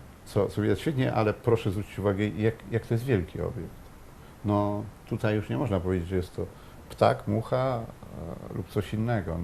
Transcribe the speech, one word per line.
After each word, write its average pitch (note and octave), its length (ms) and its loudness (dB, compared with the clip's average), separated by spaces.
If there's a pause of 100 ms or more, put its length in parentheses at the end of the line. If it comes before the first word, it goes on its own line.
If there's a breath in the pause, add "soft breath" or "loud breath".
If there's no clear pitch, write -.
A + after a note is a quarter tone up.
(240)
Co, G2 240 2
co G#2 140 0
widać G#2 180 4
świetnie, C3 320 2
ale G#2+ 220 4
proszę A2+ 360 4
zwrócić G2 280 -4
uwagę, G2+ 300 4
jak, G#2+ 260 2 (160)
jak A2+ 160 0
to A#2 80 0
jest A2+ 100 0
wielki F#2+ 360 2
obiekt. E2+ 420 -6 (600 loud breath)
No, G#2 380 2 (240)
tutaj G#2+ 280 0
już G#2 140 0
nie A#2+ 100 -2
można G2 220 2
powiedzieć, F2+ 280 0
że F#2 80 0
jest F2 200 -2
to F2 100 -4 (440 loud breath)
ptak, - 380 4
mucha, B2+ 480 0
e, - 800 -10
lub - 140 -6
coś - 260 -2
innego. G#2+ 500 0